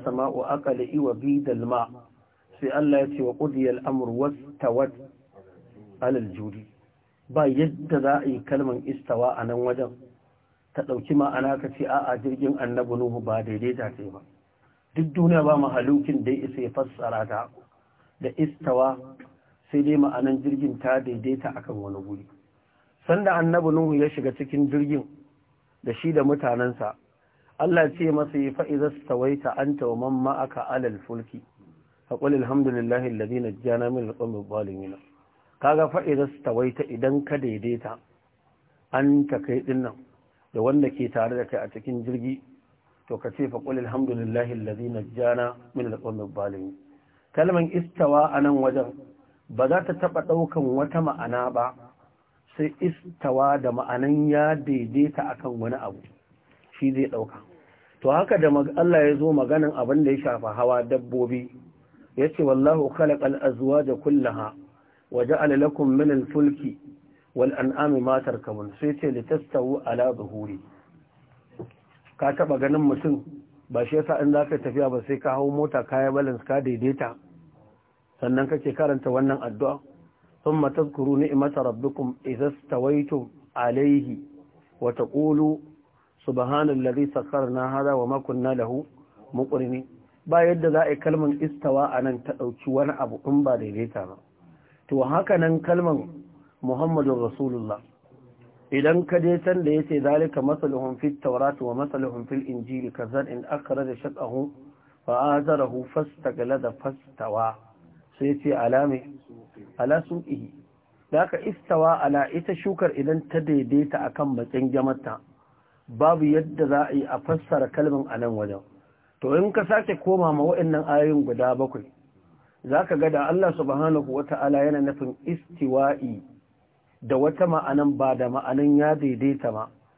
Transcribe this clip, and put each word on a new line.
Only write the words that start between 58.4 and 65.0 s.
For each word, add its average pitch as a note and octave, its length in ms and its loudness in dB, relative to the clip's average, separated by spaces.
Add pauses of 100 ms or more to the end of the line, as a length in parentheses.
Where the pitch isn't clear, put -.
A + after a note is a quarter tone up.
mag-, C#3+ 280 4
Allah E3+ 300 6
ya D3 100 6
zo D#3 140 4
maganan D3 460 4
abin C3 260 4
da C#3+ 80 6
ya C3+ 60 4
shafa A#2 400 -4
hawa B2 260 4
dabbobi, B2 640 -2 (720)
ya C#3 160 2
ce, - 100 -2
"Wallahu C#3 540 4
khalaqal C#3+ 420 2
azwaja C3+ 560 2
kullaha A#2 580 0 (580)